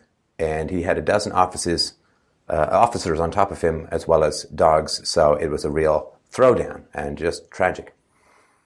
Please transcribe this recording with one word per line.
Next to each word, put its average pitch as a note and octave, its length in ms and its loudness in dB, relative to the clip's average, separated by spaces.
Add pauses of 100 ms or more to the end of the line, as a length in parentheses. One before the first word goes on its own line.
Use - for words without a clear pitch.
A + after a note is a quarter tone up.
(380)
And D#2 320 -2
he F2+ 120 -2
had E2+ 160 0
a D#2+ 40 -2
dozen G2+ 300 0
officers, F2 640 -2 (560)
uh, D#2 220 0
officers F2+ 500 2
on E2 100 0
top G2 200 0
of - 100 -10
him, D#2+ 280 0
as E2 160 -6
well D#2 200 4
as D2+ 180 -4 (100)
dogs, D#2 540 2
so D2+ 280 4
it D#2+ 120 -2
was D2 160 -6
a D#2 60 -4
real D#2 440 0 (180)
throwdown A2+ 520 2 (100)
and D2 240 -8
just E2 320 -6
tragic. - 460 -2 (720)